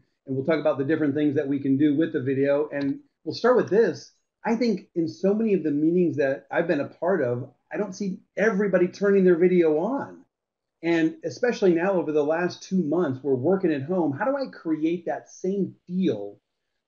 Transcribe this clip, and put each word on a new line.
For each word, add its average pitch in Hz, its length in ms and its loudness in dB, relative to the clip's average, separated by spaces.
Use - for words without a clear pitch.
and 135 100 -6
we'll 131 80 -4
talk 156 160 2
about 147 180 0
the 139 60 -2
different 151 300 0
things 151 220 0
that 147 120 0
we 139 120 -2
can 135 160 0
do 147 200 2
with 160 160 0
the 151 100 -4
video. 139 500 0
And 139 260 -4
we'll 156 100 -8
start 247 220 2
with 147 140 0
this. 196 420 0
I 220 120 0
think 233 400 -2
in 165 120 0
so 196 260 0
many 220 200 0
of 160 80 0
the 151 80 -2
meetings 156 460 2
that 139 340 -2
I've 165 180 0
been 156 120 0
a - 80 -6
part 170 340 -2
of, 123 280 -4
I 156 40 -8
don't 190 180 -6
see 196 240 -8
everybody 190 520 2
turning 196 360 2
their 180 120 6
video 170 420 4
on. 196 400 -4
And 165 420 0
especially 190 500 2
now 175 180 0
over 160 180 -2
the 147 140 2
last 170 380 -2
two 185 200 -2
months, 151 400 -2
we're 139 120 0
working 175 360 0
at 139 120 -2
home. 156 360 -2
How 202 60 -4
do 269 120 0
I 269 140 -6
create 160 560 -4
that 143 220 -8
same 185 460 -6
feel 120 520 -4